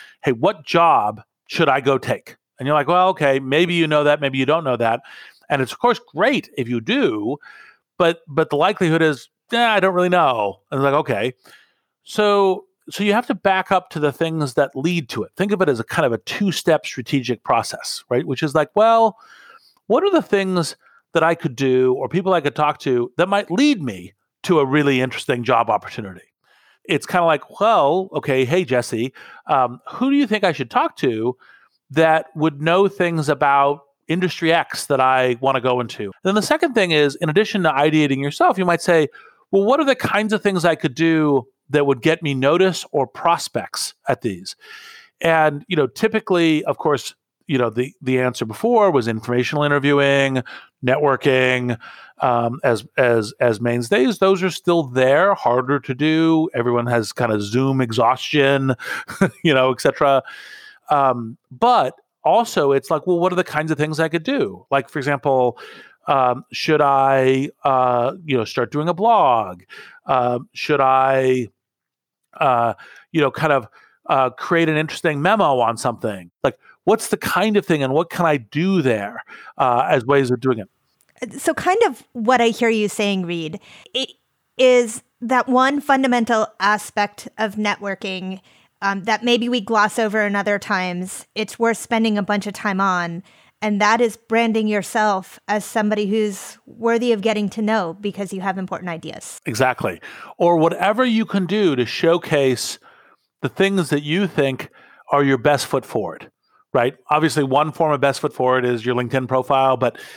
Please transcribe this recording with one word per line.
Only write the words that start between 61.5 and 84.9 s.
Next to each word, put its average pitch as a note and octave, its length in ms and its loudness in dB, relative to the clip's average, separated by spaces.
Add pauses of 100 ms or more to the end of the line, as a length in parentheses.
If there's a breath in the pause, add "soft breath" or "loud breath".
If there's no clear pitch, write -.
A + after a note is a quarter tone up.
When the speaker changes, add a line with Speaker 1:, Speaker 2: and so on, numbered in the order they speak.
Speaker 1:
but E3 440 2 (300)
also F3 480 2
it's C3+ 180 0
like, D#3 160 -2
well, F3+ 120 0
what F3+ 140 0
are F3+ 40 -2
the F3+ 80 0
kinds D#3 260 -4
of D3 80 -2
things D3+ 220 -4
I D#3+ 80 0
could E3 140 -4
do? C#3+ 480 -4
Like, C#3 180 0
for - 100 -8
example, C3 600 0 (500 loud breath)
um, C3 440 0
should D3+ 280 0
I, C3+ 720 2 (140)
uh, B2+ 500 0 (100)
you C#3+ 120 -2
know, A2+ 80 0
start A#2+ 260 -4
doing D3+ 180 -4
a F3 60 -2
blog? C3+ 680 0 (440 loud breath)
Um, B2 480 -2
should D3 260 -2
I, C3 680 2 (920)
uh, A#2+ 340 2 (380 loud breath)
you D#3 80 0
know, C#3 100 2
kind D3+ 220 -2
of, B2+ 140 0 (420 soft breath)
uh, C3 220 2
create E3 380 0
an D#3 80 0
interesting D3+ 440 -4
memo E3+ 380 2
on A#2 180 0
something? A2 540 -6 (140)
Like, C#3 120 -2 (280 soft breath)
what's G#3+ 240 0
the - 80 0
kind G#3 400 -2
of G3 100 0
thing D#3 160 0
and C3 100 -2
what D#3+ 180 0
can F3+ 140 -2
I D3+ 120 2
do D#3+ 460 -2
there, A2+ 400 -2 (360 loud breath)
uh, B2+ 300 2
as C#3 180 2
ways C#3 240 2
of B2 100 -2
doing B2 200 -2
it? F#2+ 80 -14 (720)
Speaker 2:
So E4 140 0
kind F#4+ 320 0
of C4 260 -6
what A#3+ 280 2
I A#3 80 4
hear A#3 200 0
you G#3+ 200 0
saying, G3 380 -2
Reid, E3 320 -8 (360 loud breath)
it C4 160 -6 (480)
is B3 440 4 (180)